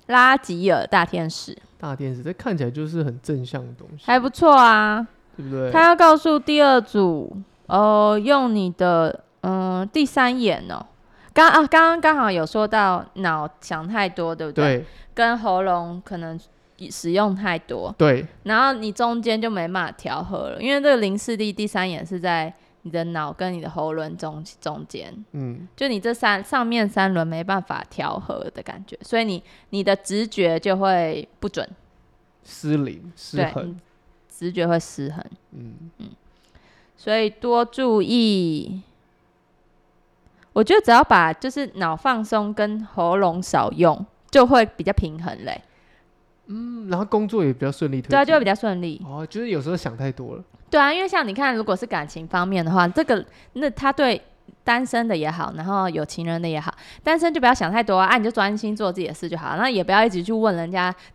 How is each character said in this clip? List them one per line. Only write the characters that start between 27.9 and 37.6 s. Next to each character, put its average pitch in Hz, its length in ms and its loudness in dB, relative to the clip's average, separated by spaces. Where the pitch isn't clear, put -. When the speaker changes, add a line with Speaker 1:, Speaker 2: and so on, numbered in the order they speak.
Speaker 1:
和 - 380 -10
的 - 80 -14
感 - 240 -16
觉， - 160 -16
所 226 160 -2
以 226 40 0
你， 185 200 -4
你 196 140 -4
的 196 120 2
直 202 300 -4
觉 175 340 0
就 190 180 0
会 170 500 0
不 202 80 -6
准。 160 220 -8
Speaker 2:
失 151 340 -4
灵， 135 380 -8
失 - 300 -6
衡。 175 280 -8
Speaker 1:
对， - 20 -16
直 175 220 -10
觉 170 160 -2
会 170 120 2
失 143 320 -8
衡。 156 120 -14
Speaker 2:
嗯。 117 240 -18
Speaker 1:
嗯。 - 100 -16
所 214 200 -2
以 220 140 0
多 240 360 0